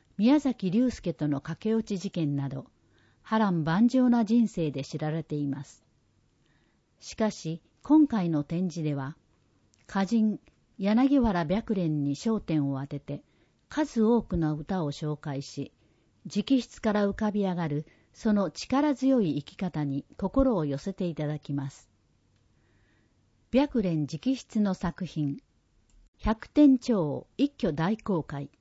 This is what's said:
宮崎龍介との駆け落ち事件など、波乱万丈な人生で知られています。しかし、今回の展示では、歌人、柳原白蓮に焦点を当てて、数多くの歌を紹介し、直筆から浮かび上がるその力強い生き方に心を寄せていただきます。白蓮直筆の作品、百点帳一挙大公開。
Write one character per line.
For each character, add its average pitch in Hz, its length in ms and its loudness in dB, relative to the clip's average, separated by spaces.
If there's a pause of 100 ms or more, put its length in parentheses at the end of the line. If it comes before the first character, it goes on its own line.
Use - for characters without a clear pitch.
(180)
宮 254 220 6
崎 233 300 -2
龍 240 200 2
介 175 240 -6
と 151 140 -2
の 139 140 -2
駆 220 340 -4
け - 0 -
落 214 220 -2
ち 170 40 -6
事 196 100 -6
件 147 240 -2
な 139 140 -4
ど、 139 180 -10 (540)
波 220 180 -2
乱 180 240 2
万 175 240 4
丈 254 220 4
な 233 160 2
人 226 220 4
生 160 240 -2
で 135 120 -6
知 - 140 -10
ら 156 140 -4
れ 160 120 -4
て 156 120 -6
い 147 120 -2
ま 139 160 -6
す。 - 200 -20 (1160)
し - 160 -18
か 214 160 0
し、 160 300 -10 (200)
今 302 260 6
回 190 220 0
の 151 140 0
展 175 260 -4
示 165 140 -8
で 151 120 -2
は、 139 200 -8 (720)
歌 196 180 0
人、 214 340 0 (380)
柳 247 420 4
原 190 260 2
白 208 280 -2
蓮 180 160 0
に 143 260 0
焦 220 240 -2
点 147 320 0
を 135 100 -4
当 139 60 -8
て 147 120 -8
て、 - 240 -12 (460)
数 277 340 0
多 226 180 4
く - 160 -4
の 156 180 0
歌 165 280 -4
を 143 80 -2
紹 151 280 -6
介 139 220 -8
し、 - 320 -12 (520)
直 214 360 0
筆 - 200 -14
か 214 120 0
ら 208 160 2
浮 196 40 -4
か 214 180 -2
び 202 120 0
上 185 120 0
が 170 120 -2
る 147 180 -2 (280)
そ 220 200 0
の 202 180 2
力 294 420 0
強 262 280 2
い 165 140 0
生 147 80 -4
き - 140 -18
方 170 260 -4
に 139 220 -4 (120)
心 254 380 2
を 160 100 0
寄 139 120 -4
せ 190 160 -8
て 190 120 -4
い 165 100 -4
た 151 120 -4
だ 151 120 -6
き - 140 -8
ま 135 160 -4
す。 - 200 -20 (1600)
白 269 300 2
蓮 165 220 0
直 160 320 -4
筆 - 240 -8
の 202 140 0
作 180 320 -6
品、 147 320 -4 (800)
百 - 300 -2
点 285 300 8
帳 160 500 -2 (100)
一 285 200 0
挙 170 160 -2
大 170 240 0
公 175 260 -2
開。 139 260 -12 (120)